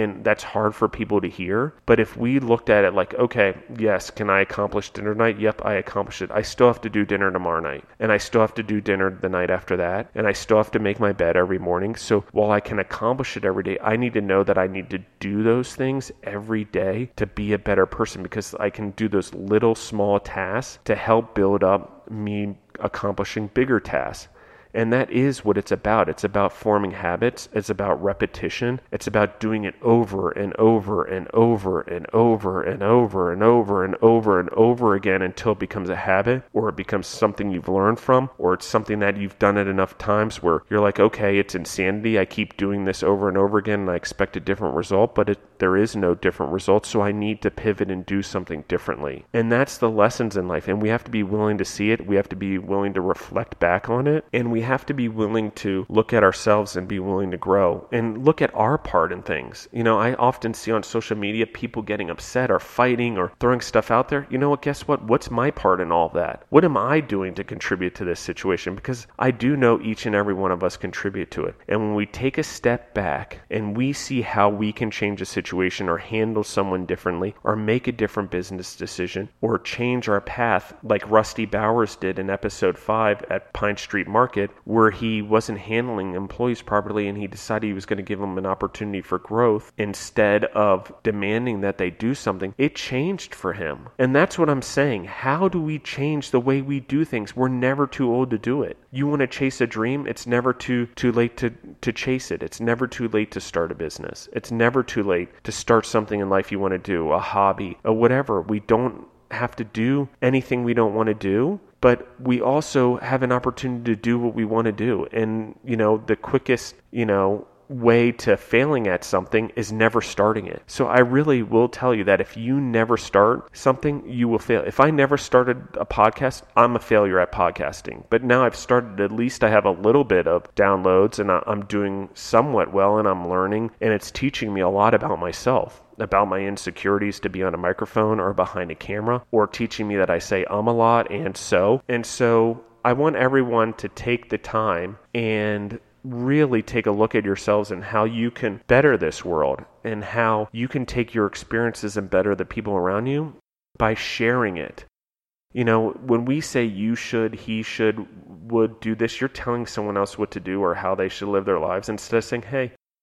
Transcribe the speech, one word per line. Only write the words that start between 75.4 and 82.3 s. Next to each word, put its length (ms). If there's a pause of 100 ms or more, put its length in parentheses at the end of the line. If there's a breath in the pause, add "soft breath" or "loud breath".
or 100
handle 460
someone 420
differently 580
or 120
make 320
a 40
different 400
business 440
decision 540 (120)
or 180
change 500
our 120
path 520 (100)
like 260
Rusty 360
Bowers 500
did 240
in 100
episode 480